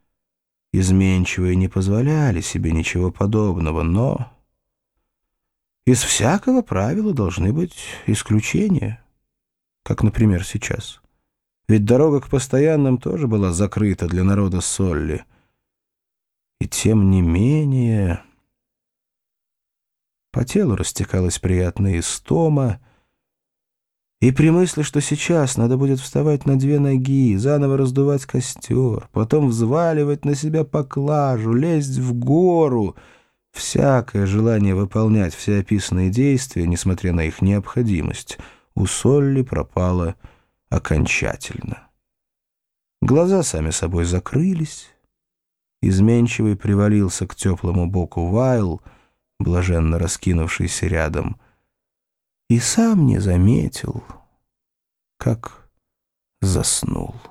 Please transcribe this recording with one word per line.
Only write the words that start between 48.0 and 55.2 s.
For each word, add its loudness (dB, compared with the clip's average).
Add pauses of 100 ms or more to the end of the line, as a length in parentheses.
Вайл, 0 (580)
блаженно 0
раскинувшийся -2
рядом, -4 (1120)
и 4
сам 2
не 2
заметил, 0 (1120)
как -6 (720)